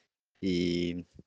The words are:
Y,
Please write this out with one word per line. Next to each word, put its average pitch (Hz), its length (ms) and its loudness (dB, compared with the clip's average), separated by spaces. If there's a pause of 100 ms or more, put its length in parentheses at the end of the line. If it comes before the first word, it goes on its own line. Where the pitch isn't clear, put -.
(400)
Y, 87 640 0 (200)